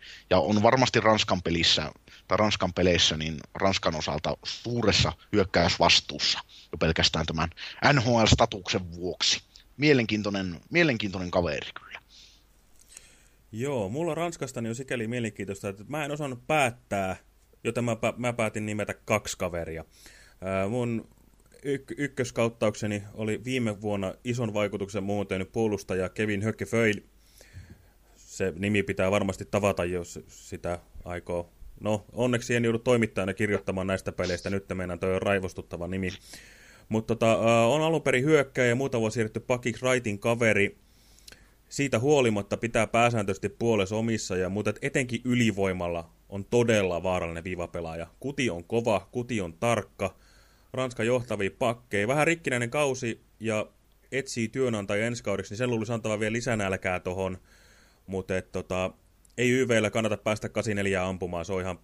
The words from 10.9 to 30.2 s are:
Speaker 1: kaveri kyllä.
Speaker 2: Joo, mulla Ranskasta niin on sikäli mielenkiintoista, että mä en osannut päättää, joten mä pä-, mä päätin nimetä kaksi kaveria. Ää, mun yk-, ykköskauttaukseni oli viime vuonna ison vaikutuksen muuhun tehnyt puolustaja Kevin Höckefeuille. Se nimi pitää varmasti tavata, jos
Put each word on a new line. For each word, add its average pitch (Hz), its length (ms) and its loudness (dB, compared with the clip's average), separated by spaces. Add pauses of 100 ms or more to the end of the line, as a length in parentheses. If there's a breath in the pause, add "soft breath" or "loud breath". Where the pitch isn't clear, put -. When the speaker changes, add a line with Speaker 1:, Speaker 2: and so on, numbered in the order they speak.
Speaker 1:
kaveri 85 400 0 (140)
kyllä. - 160 -18 (1500 loud breath)
Speaker 2:
Joo, 117 360 -2
mulla 156 260 -4
Ranskasta 160 460 -6
niin 113 80 -4
on 113 60 -4
sikäli 123 320 -4
mielenkiintoista, 107 640 -4
että 98 200 -8
mä 147 160 -4
en 143 60 -6
osannut 139 360 -6
päättää, 110 680 0 (480)
joten 117 200 -2
mä 113 120 0
pä-, 113 200 0
mä 120 160 -2
päätin 107 340 -2
nimetä 104 280 -4
kaksi - 440 -2
kaveria. 85 460 -6 (560 soft breath)
Ää, 95 280 -2
mun 117 400 -2 (540)
yk-, 135 360 -6
ykköskauttaukseni 117 1040 -2 (120)
oli 107 300 -4
viime 117 360 -2
vuonna 101 340 -2 (100)
ison 117 300 -2
vaikutuksen 101 500 -2
muuhun 101 220 -2
tehnyt 92 260 -4
puolustaja 101 560 -2
Kevin 107 340 -2
Höckefeuille. 110 600 0 (1120 soft breath)
Se - 400 -4
nimi 101 260 0
pitää 95 280 0
varmasti 98 340 0
tavata, 98 400 0
jos 87 440 -6